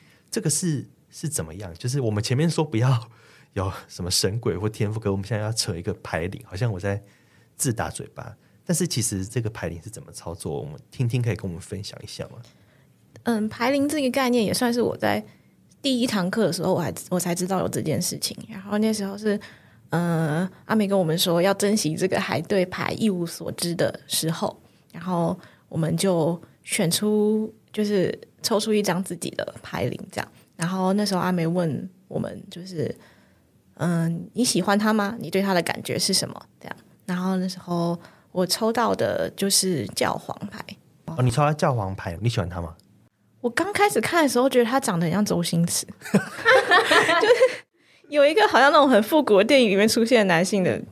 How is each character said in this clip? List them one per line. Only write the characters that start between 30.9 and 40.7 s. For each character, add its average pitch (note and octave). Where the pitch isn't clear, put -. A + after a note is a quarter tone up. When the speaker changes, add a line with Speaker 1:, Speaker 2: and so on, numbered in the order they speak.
Speaker 2:
那 G#3
时 G3+
候 F3
阿 F#3
美 E3+
问 F3
我 -
们， -
就 E3+
是， F3
嗯 E3
，“你 A#3+
喜 F3
欢 G3+
他 G#3+
吗？ G#3
你 D#3
对 F#3+
他 G3
的 F3
感 -
觉 -
是 F#3+
什 -
么？” -
这 -
样。 -
然 F3+
后 F#3
那 F#3
时 F#3
候 E3+
我 F3+
抽 A3
到 A3
的 G2
就 G3
是 F3+
教 -
皇 -
牌。 -